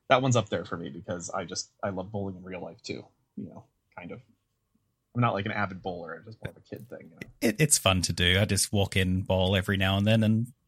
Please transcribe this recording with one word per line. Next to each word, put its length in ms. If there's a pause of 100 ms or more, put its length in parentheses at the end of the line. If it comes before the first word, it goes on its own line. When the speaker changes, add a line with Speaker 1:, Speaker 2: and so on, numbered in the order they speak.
Speaker 1:
that 120
one's 160
up 140
there 160
for 100
me 140
because 400
I 140
just, 260 (120)
I 60
love 240
bowling 240
in 80
real 160
life 220
too, 220 (320)
you 120
know, 160 (320)
kind 160
of. 80 (960)
I'm 40
not, 120
like, 140
an 60
avid 280
bowler. 360
It's 100
just 180
more 60
of 60
a 120
kid 200
thing, 140
you 80
know? 180 (120)
Speaker 2:
It, 200
it's 180
fun 240
to 100
do. 280
I 60
just 260
walk 240
in, 260
bowl 320
every 220
now 200
and 80
then, 200
and 240 (200)